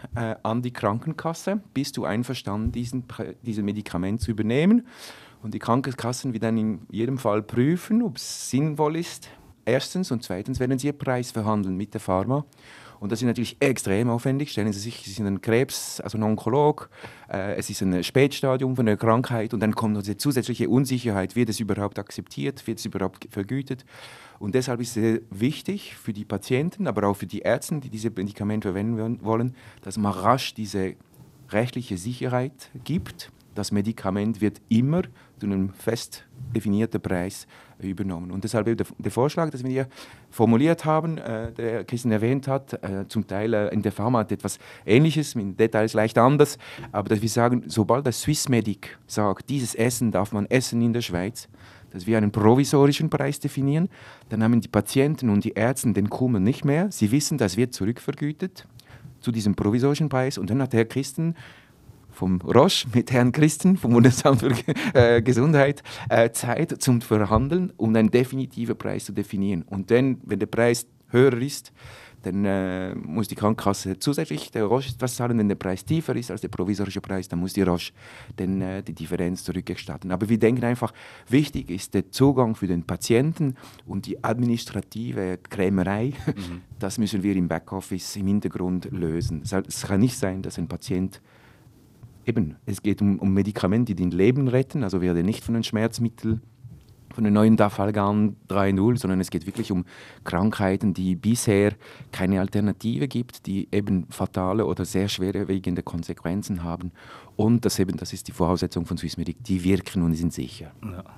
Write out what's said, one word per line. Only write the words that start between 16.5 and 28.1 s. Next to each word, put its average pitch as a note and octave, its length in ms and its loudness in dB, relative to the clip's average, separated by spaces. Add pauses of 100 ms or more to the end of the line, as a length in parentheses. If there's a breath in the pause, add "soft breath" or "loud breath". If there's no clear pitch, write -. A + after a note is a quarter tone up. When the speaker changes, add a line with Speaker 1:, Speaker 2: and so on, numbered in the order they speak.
Speaker 1:
äh, G2 240 -4
es - 160 -6
ist G2 100 -6
ein F#2 220 2
Spätstadium C3 720 2
von B2 100 2
der G#2+ 100 4
Krankheit A2+ 600 0
und G#2+ 40 -4
dann G#2+ 160 2
kommt G#2+ 200 0
noch G#2 60 -4
diese G2+ 160 -6
zusätzliche B2 520 -2
Unsicherheit, A#2+ 640 0
wird A#2 140 2
es G#2 100 -4
überhaupt G2+ 400 -4
akzeptiert, C#3 680 -10
wird A2+ 120 -6
es - 60 -12
überhaupt F#2+ 360 -4
ge-, - 100 -16
vergütet. B2+ 540 -8 (540 loud breath)
Und G2+ 160 -4
deshalb B2+ 260 0
ist A#2 80 -6
es - 40 -12
sehr A2+ 260 2 (100)
wichtig D3 640 -4
für - 180 -8
die G#2 120 -8
Patienten, C3+ 600 -2
aber G#2 200 2
auch G2+ 80 2
für - 120 -8
die G2+ 120 -8
Ärzte, B2 400 -2
die C3 100 -12
diese A2 220 -4